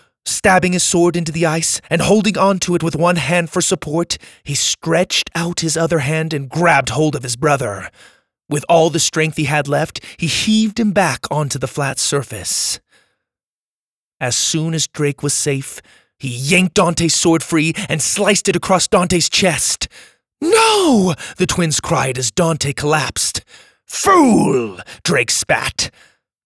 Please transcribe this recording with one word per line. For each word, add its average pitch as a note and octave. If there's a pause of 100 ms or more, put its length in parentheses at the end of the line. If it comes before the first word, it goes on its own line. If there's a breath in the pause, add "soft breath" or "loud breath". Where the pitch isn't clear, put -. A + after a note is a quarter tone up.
(260 loud breath)
Stabbing F#3
his F3+
sword F3
into E3+
the E3
ice D#3+
and E3
holding G3+
on F#3+
to F3
it E3+
with E3
one F3
hand E3
for F3+
support, E3+ (260 loud breath)
he C#3+
stretched -
out E3+
his D#3+
other E3
hand D#3+
and C#3
grabbed D3+
hold D3
of B2+
his B2
brother. B2 (600 soft breath)
With C#3+
all E3+
the D#3+
strength D#3
he D#3
had C#3+
left, C#3+ (180 loud breath)
he E3+
heaved G#3+
him A3
back F3
onto C#3+
the B2+
flat C3+
surface. - (1400)
As B2
soon E3
as D#3+
Drake D3
was D3
safe, - (360 soft breath)
he C3+
yanked D3
Dante's E3+
sword E3
free D#3+ (160 loud breath)
and D3+
sliced G3+
it F#3+
across F3+
Dante's F3+
chest. - (520 loud breath)
No! F4 (240 loud breath)
the F#3
twins E3
cried C3
as B2
Dante E3
collapsed. - (420 soft breath)
Fool! G#3 (240 loud breath)
Drake -
spat. - (540 soft breath)